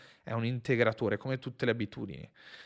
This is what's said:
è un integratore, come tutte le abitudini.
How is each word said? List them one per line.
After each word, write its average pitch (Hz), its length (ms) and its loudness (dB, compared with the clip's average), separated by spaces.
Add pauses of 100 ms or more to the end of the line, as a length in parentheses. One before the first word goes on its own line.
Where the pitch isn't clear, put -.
(220)
è - 100 -8
un 117 140 0
integratore, 117 720 2
come 131 200 -4
tutte - 260 -6
le 120 80 4
abitudini. 107 580 -6 (360)